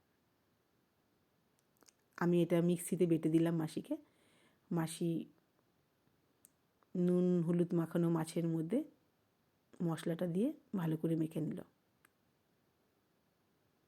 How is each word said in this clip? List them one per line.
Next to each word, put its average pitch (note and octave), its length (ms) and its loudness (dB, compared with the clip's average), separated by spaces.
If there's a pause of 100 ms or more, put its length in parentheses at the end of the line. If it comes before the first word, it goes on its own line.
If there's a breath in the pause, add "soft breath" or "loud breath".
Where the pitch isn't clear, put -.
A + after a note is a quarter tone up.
(2250)
আমি F3 260 2
এটা E3+ 180 2
মিক্সিতে F3 460 0
বেটে D#3+ 220 2
দিলাম E3 280 2
মাসিকে। D#3+ 400 -4 (760 soft breath)
মাসি E3 520 -4 (1700)
নুন F3+ 460 4
হলুদ F3 320 2
মাখানো E3+ 360 2
মাছের E3 360 -2
মধ্যে E3 380 -2 (960)
মশলাটা E3+ 440 -2
দিয়ে G3 260 0 (240)
ভালো D#3+ 200 0
করে E3 200 0
মেখে D#3+ 240 -2
নিল। - 220 -6 (2250)